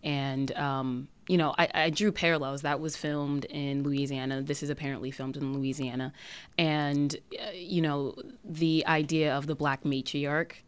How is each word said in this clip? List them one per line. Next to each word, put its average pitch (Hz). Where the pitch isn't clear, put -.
And, 139
um, 135
you 180
know, 151
I, 170
I 160
drew 202
parallels. 143
That 143
was 156
filmed 143
in 139
Louisiana. 139
This 143
is 143
apparently 139
filmed 135
in 139
Louisiana. 131
And, 147
uh, 208
you 180
know, 143
the 160
idea 156
of 139
the 156
Black 139
matriarch 143